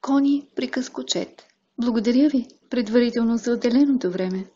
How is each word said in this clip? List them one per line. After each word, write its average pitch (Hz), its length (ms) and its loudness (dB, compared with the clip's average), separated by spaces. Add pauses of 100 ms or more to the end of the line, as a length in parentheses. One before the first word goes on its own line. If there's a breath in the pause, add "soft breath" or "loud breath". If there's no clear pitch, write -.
Кони, 277 560 0
приказкочет. 254 880 -6 (320)
Благодаря 240 500 2
ви 269 180 0 (240)
предварително 233 640 0
за 233 160 -2
отделеното 247 580 2
време. 185 460 -4